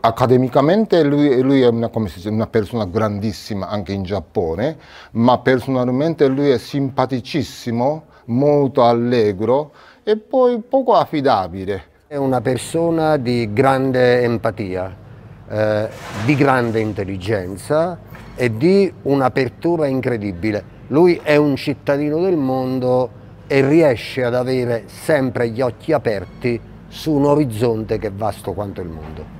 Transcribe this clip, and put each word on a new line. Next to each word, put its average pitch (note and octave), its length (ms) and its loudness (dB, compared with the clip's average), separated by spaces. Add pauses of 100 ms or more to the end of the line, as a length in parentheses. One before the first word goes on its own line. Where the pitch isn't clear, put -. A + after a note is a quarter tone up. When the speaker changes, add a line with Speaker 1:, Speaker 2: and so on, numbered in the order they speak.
Speaker 1:
accademicamente C3+ 1000 2
lui, C#3+ 380 2
lui C3+ 200 4
è B2 60 6
una, A#2 200 0
come A2 200 -4
si F2 80 -12
dice, F#2 120 -10
una A2 180 -2
persona A2 400 -2
grandissima G2+ 800 -4
anche G2 240 -6
in G2 100 -4
Giappone, F#2 720 -4 (360)
ma A#2 260 4
personalmente C3 880 0
lui C#3 240 2
è A#2+ 80 4
simpaticissimo, C3 1500 -4 (220)
molto C#3 580 2
allegro A#2+ 880 2 (300)
e G#3+ 140 0
poi B3 440 0
poco B3+ 340 0
affidabile. G2+ 960 0 (160)
Speaker 2:
È D3 100 -12
una C3 240 0
persona D#3 760 0
di A#2+ 360 -2
grande B2+ 680 2
empatia, G2 720 -4 (540)
eh, G#2+ 400 -2 (360)
di D3 100 2
grande A#2+ 460 2
intelligenza G2+ 1160 -4 (360)
e A#2+ 220 0
di F#3 360 4 (100)
un'apertura C#3 840 0
incredibile. G#2+ 1040 -4
Lui E3+ 340 4
è D3+ 140 2
un D3 200 2
cittadino D3 640 -2
del F#3 160 0
mondo B2+ 840 -2 (260)
e C3+ 200 2
riesce C#3 580 2
ad A#2+ 100 -2
avere B2 520 -2
sempre B2+ 640 -2
gli A2+ 120 -6
occhi C3 320 -2
aperti A#2 680 -2 (320)
su D#3+ 220 -4
un C#3+ 100 2
orizzonte A2+ 720 0
che G#2 100 -4
è G2 40 -6
vasto G2+ 400 -6
quanto G2 300 -8
il F2 60 -10
mondo. D#2 360 -12 (160)